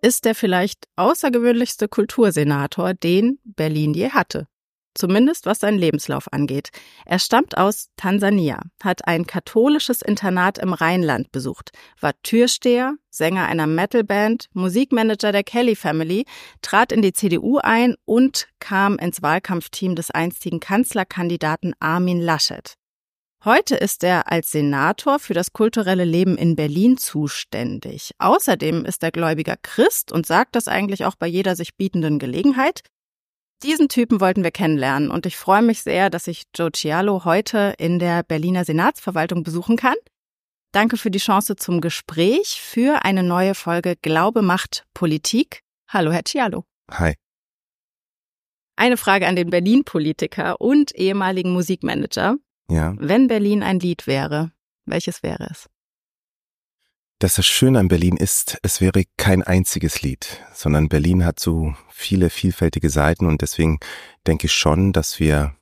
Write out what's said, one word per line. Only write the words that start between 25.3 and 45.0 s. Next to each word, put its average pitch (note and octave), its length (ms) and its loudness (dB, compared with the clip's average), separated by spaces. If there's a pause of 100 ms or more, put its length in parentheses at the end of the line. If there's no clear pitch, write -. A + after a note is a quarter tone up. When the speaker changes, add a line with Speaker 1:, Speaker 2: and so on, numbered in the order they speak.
Speaker 1:
das F3 180 -2
kulturelle G3 540 0
Leben F3 320 2
in E3 180 2
Berlin E3 420 2
zuständig. - 1200 -8
Außerdem E3+ 680 0
ist - 180 -8
er E3 80 -2
gläubiger D#3+ 500 -4
Christ - 520 0
und E3 120 -2
sagt F#3 300 0
das A#3 140 -2
eigentlich G3 340 -2
auch - 120 -2
bei E3+ 120 -6
jeder F#3 300 -2
sich E3+ 180 -10
bietenden D#3+ 440 -2
Gelegenheit. B3 640 0 (800)
Diesen C#4+ 280 2
Typen A#3 320 2
wollten F#3+ 220 2
wir E3+ 80 0
kennenlernen D3 600 0
und E3+ 140 -4
ich F3 100 -6
freue G3 260 2
mich A3+ 220 2
sehr, F#3+ 260 2
dass - 180 -8
ich F3 160 -10 (120)
Joe E3 160 -2
Cialo F#3 540 -2
heute G3+ 520 0
in E3+ 220 0
der E3+ 240 0
Berliner F3 400 -2
Senatsverwaltung E3+ 800 -2
besuchen F3 320 -2
kann. B3+ 200 0 (760)
Danke A3 240 2
für A3 160 -2
die F#3+ 80 -2
Chance G3+ 380 0
zum F3 240 -2
Gespräch E3+ 800 0
für C4 420 0
eine F#3+ 200 2
neue F3+ 320 2
Folge E3+ 460 -2
Glaube F3 400 2
macht F#3 520 0
Politik. E3+ 720 -2 (260)